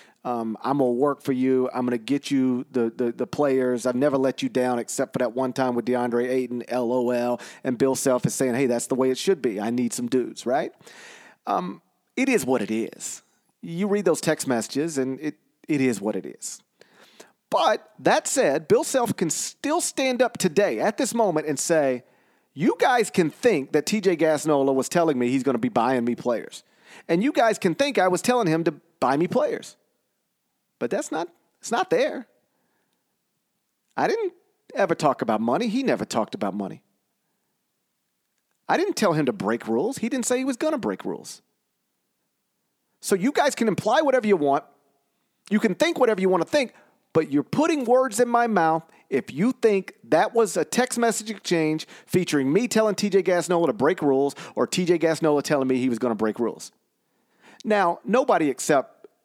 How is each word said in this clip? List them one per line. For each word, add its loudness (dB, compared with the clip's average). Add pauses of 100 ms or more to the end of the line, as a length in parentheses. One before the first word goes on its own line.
(260)
Um, -6
I'm 0
gonna 2
work 0
for -2
you. 0
I'm -4
gonna -2
get -4
you 0
the, 0
the, -2
the -6
players. 0
I've 0
never 0
let -2
you -4
down 0
except -6
for -4
that -2
one -4
time -2
with -4
DeAndre -2
Ayton, -4
L -2
O 0
L." -2 (240)
And -4
Bill 2
Self 2
is -4
saying, 0
"Hey, 2
that's -2
the -4
way 2
it -2
should 0
be. -2
I -2
need -2
some -6
dudes," -2
right? -2 (720)
Um, -4 (360)
it 0
is 2
what 2
it -4
is. -6 (380)
You -4
read 0
those 2
text -2
messages, -2
and -4
it, -8 (320)
it 0
is 0
what -4
it -8
is. -14 (880)
But 0
that 2
said, 0
Bill 4
Self -2
can -2
still -4
stand -2
up 0
today 0
at 0
this -2
moment 0
and -2
say, 0 (500)
"You 0
guys 2
can 2
think 0
that 2
T 0
J 2
Gasnola 2
was 0
telling 2
me 0
he's 0
gonna 0
be -2
buying 2
me 0
players. -6 (440)
And 2
you 0
guys 2
can 0
think -2
I 4
was 0
telling 2
him 2
to 0 (260)
buy 2
me 0
players. -2 (1000)
But -4
that's -4
not, -6 (300)
it's -14
not -2
there. -2 (1700)
I 2
didn't -2 (420)
ever 0
talk 0
about 0
money. 0
He -2
never -2
talked -4
about -4
money. -10 (1900)
I 2
didn't -2
tell 2
him 0
to 0
break -2
rules. -2
He -4
didn't -4
say 0
he -4
was -4
gonna -2
break -6
rules." -10 (1600)
So 0
you 0
guys 0
can -2
imply 2
whatever 2
you 4
want. 2 (880)
You 2
can 2
think 0
whatever 2
you 2
wanna 2
think, 0 (400)
but 2
you're 2
putting 0
words 2
in 4
my 2
mouth 2 (260)
if -4
you 0
think 0 (100)
that 2
was 2
a 0
text -2
message -2
exchange -2 (200)
featuring 0
me 2
telling 2
T -2
J 4
Gasnola 0
to 0
break 0
rules 2 (200)
or 0
T -2
J 2
Gasnola 2
telling 0
me 2
he 0
was -2
gonna 0
break -2
rules. -4 (920)
Now, 2
nobody 2
except -2 (180)